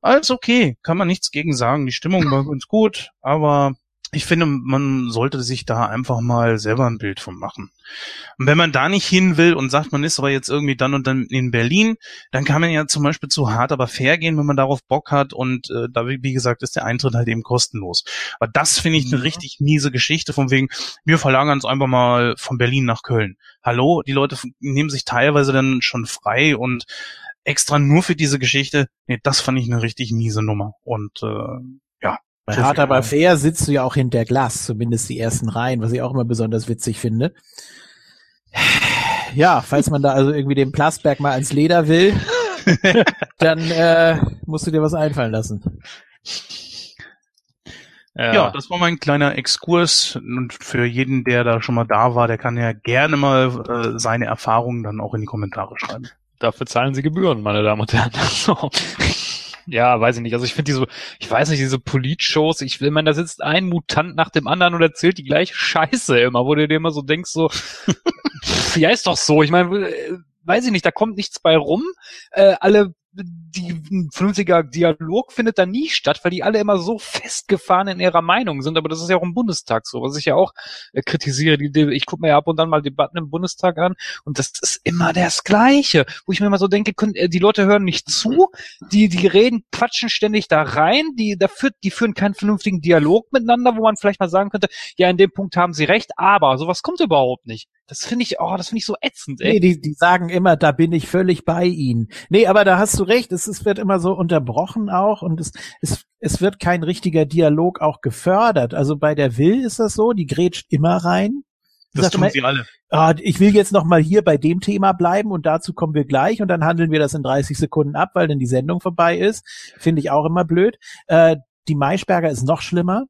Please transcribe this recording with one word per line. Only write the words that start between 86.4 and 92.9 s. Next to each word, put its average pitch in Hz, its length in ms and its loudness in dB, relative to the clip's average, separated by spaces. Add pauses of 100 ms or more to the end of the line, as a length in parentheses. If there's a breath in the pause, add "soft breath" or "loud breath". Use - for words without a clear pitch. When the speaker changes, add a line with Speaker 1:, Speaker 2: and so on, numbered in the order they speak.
Speaker 3:
immer 202 120 2
so 190 100 2
denke, 208 240 0
können, 208 220 -2
äh, 180 140 0
die 175 120 0
Leute 208 260 4
hören 202 160 4
nicht - 260 -4
zu, 330 420 2 (420 loud breath)
die, 208 160 6
die 180 180 2
reden, 214 460 4
quatschen 240 380 -2
ständig 214 360 0
da 156 160 4
rein, 202 560 0
die, 208 180 0
da 190 120 2
führt, - 340 -4
die 196 80 -2
führen 226 240 -2
keinen 202 200 0
vernünftigen 202 480 -2
Dialog 165 500 4